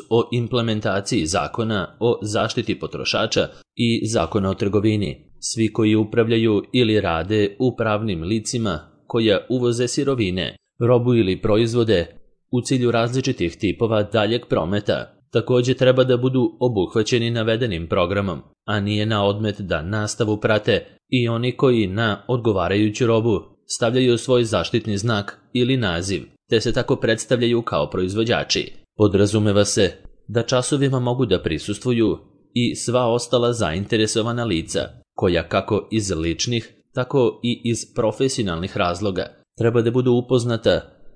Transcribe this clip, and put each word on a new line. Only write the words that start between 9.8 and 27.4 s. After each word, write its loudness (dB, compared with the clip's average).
sirovine, -2
robu 4
ili 2
proizvode 2
u 0
cilju 0
različitih -2
tipova 0
daljeg 0
prometa, -2
takođe 2
treba 4
da 2
budu 0
obuhvaćeni 0
navedenim -2
programom, 0
a -2
nije 0
na 0
odmet -2
da -2
nastavu -2
prate 0
i 2
oni -2
koji 4
na -2
odgovarajuću 0
robu 2
stavljaju 2
svoj 2
zaštitni -2
znak -4
ili 2
naziv, -2
te 4
se 0
tako 0
predstavljaju 0